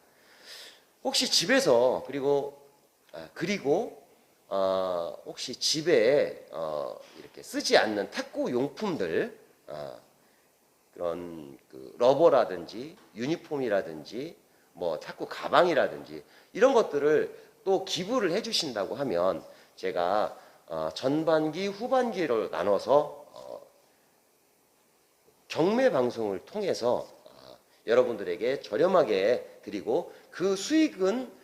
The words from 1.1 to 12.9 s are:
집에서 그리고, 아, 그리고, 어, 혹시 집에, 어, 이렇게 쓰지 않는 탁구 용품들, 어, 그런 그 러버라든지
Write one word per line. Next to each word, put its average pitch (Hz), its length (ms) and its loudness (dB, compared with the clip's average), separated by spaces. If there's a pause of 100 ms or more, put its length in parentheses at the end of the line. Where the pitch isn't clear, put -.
집에서 131 720 4
그리고, 139 560 -2 (520)
아, 80 200 -14
그리고, 170 640 -2 (500)
어, 95 760 -2
혹시 - 300 -10
집에, 143 960 2
어, 76 440 -6 (240)
이렇게 - 240 -20
쓰지 254 340 2
않는 104 340 2
탁구 262 400 -6
용품들, 135 880 -2 (300)
어, 71 320 -12 (960)
그런 85 640 -8 (120)
그 65 280 -18
러버라든지 120 960 2 (200)